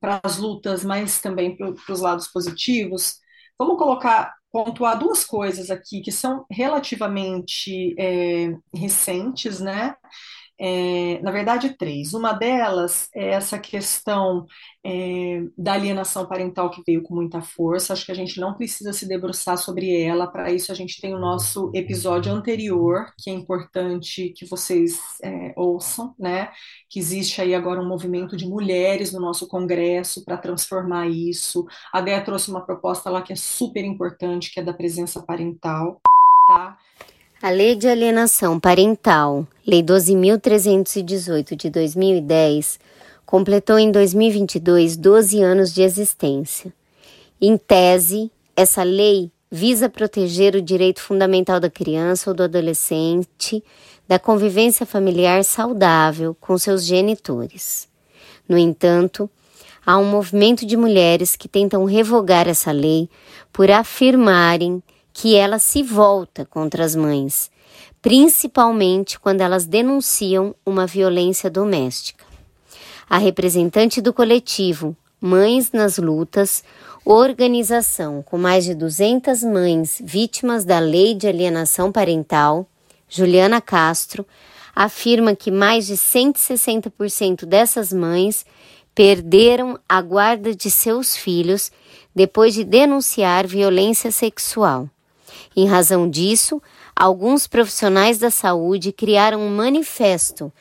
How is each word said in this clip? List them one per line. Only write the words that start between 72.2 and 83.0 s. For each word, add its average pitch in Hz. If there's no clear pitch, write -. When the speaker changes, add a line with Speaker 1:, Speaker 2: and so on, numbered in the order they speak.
Speaker 2:
A 175
representante 180
do 233
coletivo 185
Mães 208
nas 214
Lutas, 170
organização 226
com 175
mais 180
de 175
duzentas 214
mães 180
vítimas 220
da 180
lei 170
de 202
alienação 175
parental, 160